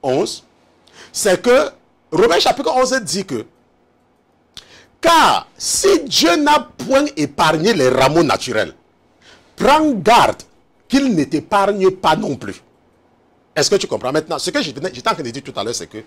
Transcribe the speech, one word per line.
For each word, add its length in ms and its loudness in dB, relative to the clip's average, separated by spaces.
onze, 400 -2
c'est 280 0
que 300 2
Romains 300 2
chapitre 340 -2
onze 260 0
dit 240 -6
que, « 220 -8
Car 460 4
si 460 0
Dieu 320 0
n'a 340 0
point 200 2
épargné 560 0
les 160 2
rameaux 360 2
naturels, 500 -4
prends 380 2
garde 500 2
qu'il 260 2
ne 80 2
t'épargne 680 0
pas 240 0
non 180 -6
plus. » 260 -12
Est-ce 160 0
que 60 2
tu 100 -2
comprends 240 -6
maintenant ? 300 -4
Ce 100 -6
que 100 -4
je 120 -6
tenais, 200 -10
j'étais 160 -6
en 60 0
train 80 -10
de 80 -8
dire 140 -14
tout 100 -16
à 80 -6
l'heure, 140 -6
c'est 100 -10
que 200 -16